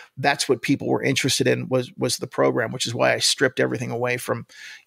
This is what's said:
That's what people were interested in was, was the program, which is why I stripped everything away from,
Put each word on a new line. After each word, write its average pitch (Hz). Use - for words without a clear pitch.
That's 139
what 123
people 131
were 127
interested 131
in 123
was, 127
was 127
the -
program, 131
which 123
is 120
why 127
I 113
stripped -
everything 123
away 123
from, 120